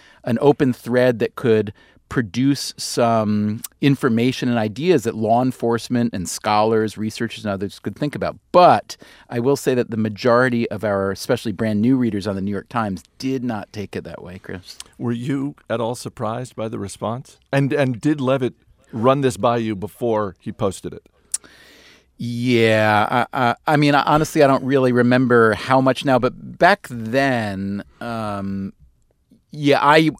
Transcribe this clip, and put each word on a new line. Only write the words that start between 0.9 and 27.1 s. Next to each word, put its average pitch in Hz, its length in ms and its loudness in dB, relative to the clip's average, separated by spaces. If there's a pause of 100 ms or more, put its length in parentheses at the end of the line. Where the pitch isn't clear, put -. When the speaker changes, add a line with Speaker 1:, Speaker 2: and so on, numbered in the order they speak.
Speaker 1:
that 120 160 -4
could 110 360 0 (360)
produce 127 680 -2
some 107 840 0 (200)
information 127 680 2
and 120 100 0
ideas 113 440 0
that 110 140 -4
law 110 260 2
enforcement 117 720 -2
and 90 140 -8
scholars, 110 680 0
researchers, 110 480 -8
and 104 80 -4
others 95 280 -8
could - 160 -8
think 147 180 -6
about. 87 240 -6 (140)
But 160 440 6 (320)
I 120 120 -4
will 135 160 2
say 135 180 -2
that 123 160 -2
the 113 60 -6
majority 117 760 2
of 104 140 -8
our, 98 260 0
especially 117 400 -4
brand 107 320 -2
new 131 140 4
readers 107 300 -2
on 98 100 -4
the 95 40 -6
New 101 120 -4
York 98 160 -8
Times, 104 340 -4 (160)
did 131 240 -4
not 113 300 -8
take 101 240 -10
it 85 80 -8
that - 180 -16
way, 90 160 -16
Chris. - 400 -16 (200)
Speaker 2:
Were 120 140 -4
you 139 440 -6 (120)
at 113 120 -4
all 117 160 -4
surprised 117 580 -8
by 113 140 -6
the 113 100 -8
response? 104 600 -10 (140)
And, 139 200 2
and 131 280 0
did 147 200 0
Levitt 127 340 0 (380)
run 131 300 2
this 120 140 0
by 120 200 0
you 110 180 -2
before 104 640 -2
he 107 140 -12
posted 95 400 -4
it? - 160 -20 (1120)
Speaker 1:
Yeah, 113 1120 2
I, 123 160 0
I, 117 80 0 (100)
I 156 100 2
mean, 147 180 4
honestly, 151 480 2
I 139 40 6
don't 131 180 2
really 131 280 2
remember 120 600 4
how 131 300 2
much 131 220 0
now, 131 140 2
but 120 380 -6
back 185 320 2
then, 110 960 -4 (160)